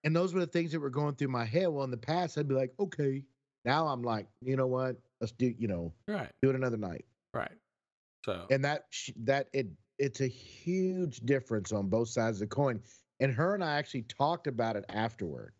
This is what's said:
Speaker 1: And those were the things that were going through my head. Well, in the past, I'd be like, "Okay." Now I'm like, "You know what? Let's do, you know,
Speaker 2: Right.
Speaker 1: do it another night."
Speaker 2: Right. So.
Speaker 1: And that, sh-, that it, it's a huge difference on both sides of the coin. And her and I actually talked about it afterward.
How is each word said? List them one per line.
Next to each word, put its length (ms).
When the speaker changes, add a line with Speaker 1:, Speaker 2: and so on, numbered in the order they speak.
Speaker 1:
And 120
those 180
were 80
the 60
things 260
that 80
were 100
going 240
through 140
my 160
head. 240
Well, 160
in 60
the 60
past, 400
I'd 120
be 60
like, 220
"Okay." 460
Now 240
I'm 160
like, 240
"You 160
know 100
what? 300
Let's 100
do, 260
you 120
know, 240
Speaker 2:
Right. 220
Speaker 1:
do 80
it 60
another 220
night." 280
Speaker 2:
Right. 240
So. 260
Speaker 1:
And 140
that, 240
sh-, 220
that 300
it, 140
it's 220
a 80
huge 960
difference 500
on 160
both 220
sides 320
of 80
the 40
coin. 280
And 120
her 220
and 80
I 140
actually 240
talked 440
about 300
it 140
afterward. 720